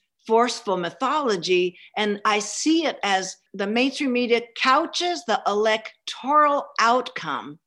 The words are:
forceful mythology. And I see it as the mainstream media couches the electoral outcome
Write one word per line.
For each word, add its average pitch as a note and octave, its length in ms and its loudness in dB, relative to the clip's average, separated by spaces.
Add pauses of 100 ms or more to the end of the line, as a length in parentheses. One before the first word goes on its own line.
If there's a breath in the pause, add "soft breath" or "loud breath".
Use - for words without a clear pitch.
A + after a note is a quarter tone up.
(260)
forceful A3+ 520 0
mythology. F3+ 1000 0 (200 loud breath)
And G#3 260 -2
I G#3+ 160 2
see D#4 460 0
it B3 180 -2
as F#3+ 320 -2 (180)
the G3 140 -4
mainstream C4 460 0
media A#3+ 280 2 (140)
couches E4 720 0
the G#3+ 220 0
electoral A#3+ 1200 0 (120)
outcome D#3+ 880 -2